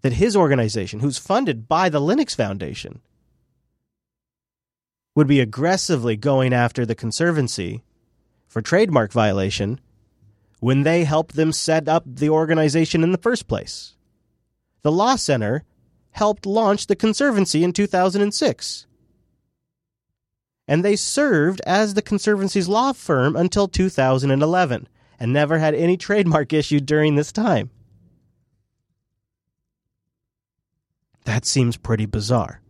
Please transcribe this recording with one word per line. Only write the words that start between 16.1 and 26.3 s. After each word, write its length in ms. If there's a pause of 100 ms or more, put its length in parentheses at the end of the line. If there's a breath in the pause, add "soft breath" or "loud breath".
helped 340
launch 400
the 100
Conservancy 680
in 100
two 140
thousand 360
and 100
six. 540 (1800)
And 160
they 120
served 680
as 280
the 80
Conservancy's 680
law 240
firm 440
until 320
two 220
thousand 400
and 120
eleven 460 (300 soft breath)
and 140
never 260
had 160
any 220
trademark 560